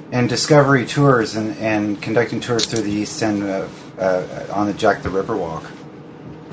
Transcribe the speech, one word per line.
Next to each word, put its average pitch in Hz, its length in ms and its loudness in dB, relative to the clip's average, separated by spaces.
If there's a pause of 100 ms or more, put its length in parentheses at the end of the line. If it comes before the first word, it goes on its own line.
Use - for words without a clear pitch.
(100)
in 123 160 2
Discovery 131 580 4
tours 120 520 4
and, 110 220 -4
and 104 440 -2
conducting 113 380 0
tours 113 260 0
through 113 160 -2
the 101 80 -4
East 104 320 -4
End 104 220 0
of, 95 560 -6
uh, 92 500 0
on 101 160 0
the 101 80 -2
Jack 98 300 0
the 98 40 -6
Ripper 95 280 -2
walk? 82 260 -6 (920)